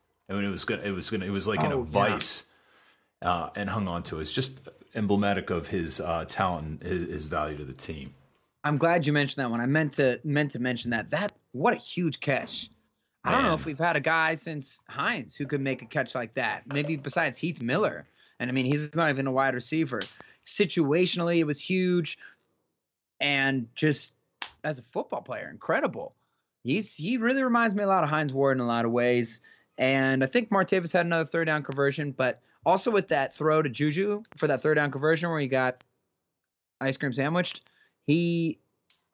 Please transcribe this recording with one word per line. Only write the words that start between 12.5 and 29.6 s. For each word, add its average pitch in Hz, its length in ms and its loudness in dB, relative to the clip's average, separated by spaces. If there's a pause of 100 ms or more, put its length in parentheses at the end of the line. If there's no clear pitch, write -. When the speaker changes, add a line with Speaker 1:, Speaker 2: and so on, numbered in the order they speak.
Speaker 2:
I 139 80 0
don't 254 100 4
know 240 80 2
Speaker 1:
Man. 160 80 2
Speaker 2:
if - 80 -10
we've 143 120 -6
had 165 180 2
a 143 40 0
guy 160 360 2
since 156 520 -8
Hines 156 480 -4
who 143 100 -6
could 139 140 -2
make 135 220 -4
a 120 40 -14
catch 131 280 -4
like 117 200 -6
that. 107 320 -2
Maybe 147 300 -2
besides 147 400 -2
Heath 165 240 -6
Miller. 117 460 0 (340)
And, 120 80 -2
I 127 40 -4
mean, 131 120 2
he's 147 300 -2
not 160 160 2
even 135 160 0
a 135 60 -2
wide 131 220 2
receiver. 123 460 -2 (460)
Situationally, 170 920 2
it 160 60 4
was 147 160 -2
huge. 180 580 0 (1000)
And 135 540 2
just - 400 0 (500)
as 151 140 -4
a 120 40 -16
football - 380 -8
player, 104 300 -10
incredible. 156 640 -4 (500)
He's, 196 320 -2
he 202 220 -2
really 247 240 0
reminds 233 320 2
me 208 80 0
a 202 60 2
lot 190 160 4
of 147 60 0
Hines 151 220 0
Ward 135 240 2
in 131 40 0
a 123 60 0
lot 117 180 2
of 117 80 0
ways. 120 480 2 (360)